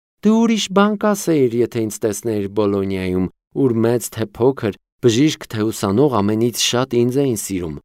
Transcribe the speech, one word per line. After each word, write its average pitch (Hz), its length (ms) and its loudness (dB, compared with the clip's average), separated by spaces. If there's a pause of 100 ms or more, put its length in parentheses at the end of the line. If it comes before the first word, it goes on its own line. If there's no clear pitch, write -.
(240)
«Դու 214 120 4
ուրիշ 226 340 2
բան 202 260 4
կասեիր, 175 580 2
եթե 117 280 0
ինձ 110 180 -4
տեսնեիր 104 500 -2
Բոլոնիայում, 98 760 0 (260)
ուր 135 240 2
մեծ 117 300 2
թե 110 200 -6
փոքր, 120 520 -2 (180)
բժիշկ 131 480 2
թե 107 180 -6
ուսանող 113 540 0
ամենից 110 440 0
շատ 123 360 -2
ինձ 120 200 0
էին 135 220 -2
սիրում 87 480 -6